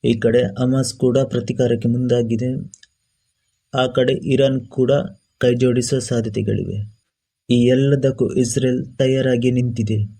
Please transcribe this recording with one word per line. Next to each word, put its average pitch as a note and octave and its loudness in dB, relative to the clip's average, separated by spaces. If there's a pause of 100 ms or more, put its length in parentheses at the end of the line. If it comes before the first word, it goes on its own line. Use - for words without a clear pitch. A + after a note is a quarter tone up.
ಈ A#2+ 2
ಕಡೆ A#2 2
ಹಮಾಸ್ B2+ -2
ಕೂಡ B2+ 0
ಪ್ರತೀಕಾರಕ್ಕೆ B2 -2
ಮುಂದಾಗಿದೆ, A#2+ -2 (1160)
ಆ B2+ 0
ಕಡೆ C3 2
ಇರಾನ್ C3+ 0
ಕೂಡ C3 0 (460)
ಕೈಜೋಡಿಸುವ B2 0
ಸಾಧ್ಯತೆಗಳಿವೆ. G#2 -4 (500)
ಈ A#2+ 4
ಎಲ್ಲದಕ್ಕೂ C3 2
ಇಸ್ರೇಲ್ B2+ -2
ತಯಾರಾಗಿ C3 2
ನಿಂತಿದೆ. A2+ -2 (140)